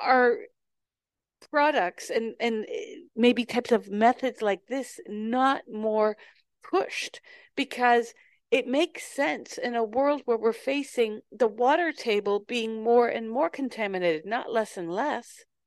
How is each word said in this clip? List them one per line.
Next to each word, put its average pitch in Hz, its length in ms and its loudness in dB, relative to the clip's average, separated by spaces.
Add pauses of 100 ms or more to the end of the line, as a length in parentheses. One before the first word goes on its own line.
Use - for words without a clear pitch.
are 247 340 6 (1120)
products 285 600 2
and, 226 280 -2
and 220 280 -2 (500)
maybe 233 300 4
types 240 260 0
of 196 180 0
methods 226 520 2
like 196 260 0
this 254 400 -6
not 240 540 0 (100)
more 214 460 0 (440)
pushed? - 600 -4 (340)
Because 240 560 2 (380)
it 254 160 2
makes 302 380 -2
sense - 520 -4
in 240 180 -4
a 233 80 0
world 269 440 0
where 233 100 0
we're 220 160 0
facing 240 800 -4
the 220 180 2
water 277 420 2
table 208 560 -2
being 220 380 -4
more 233 240 6
and 226 220 -4
more 285 180 0
contaminated, 190 800 -2
not 226 260 -4
less 220 240 -2
and 170 160 -6
less. 233 520 -6 (220)